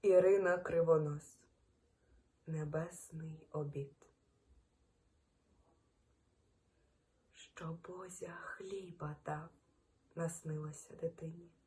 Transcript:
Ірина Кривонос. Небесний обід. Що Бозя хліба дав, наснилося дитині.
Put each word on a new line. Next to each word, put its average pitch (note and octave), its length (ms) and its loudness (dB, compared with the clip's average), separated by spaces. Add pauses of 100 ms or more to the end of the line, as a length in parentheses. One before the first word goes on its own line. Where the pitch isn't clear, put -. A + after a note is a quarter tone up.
Ірина F3+ 500 8
Кривонос. D#3+ 800 2 (1080)
Небесний D#3 1040 -6
обід. C#3+ 540 -6 (3250)
Що - 460 -10 (100)
Бозя F3+ 540 -10
хліба F#3 760 -8 (100)
дав, D3+ 220 -6 (680)
наснилося D#3 800 -6
дитині. E3 560 -8 (160)